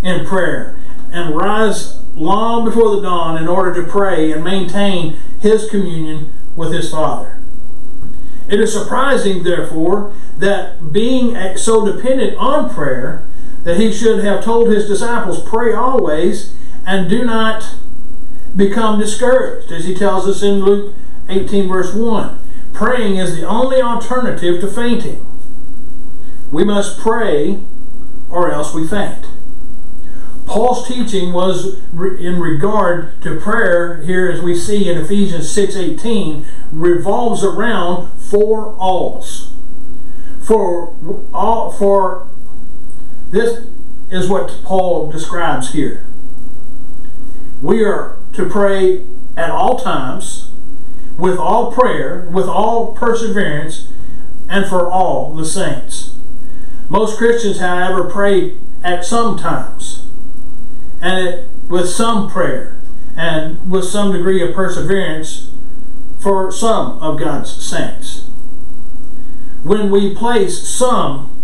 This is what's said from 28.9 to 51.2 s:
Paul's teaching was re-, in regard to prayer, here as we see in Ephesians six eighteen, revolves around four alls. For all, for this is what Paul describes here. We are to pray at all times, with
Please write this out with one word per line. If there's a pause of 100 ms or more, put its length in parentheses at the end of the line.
Paul's
teaching
was (180)
re-,
in
regard
to
prayer,
here
as
we
see
in
Ephesians
six
eighteen, (240)
revolves
around
four
alls. (880)
For (380)
all,
for (1040)
this (420)
is
what
Paul
describes
here. (1600)
We
are (160)
to
pray (340)
at
all
times, (680)
with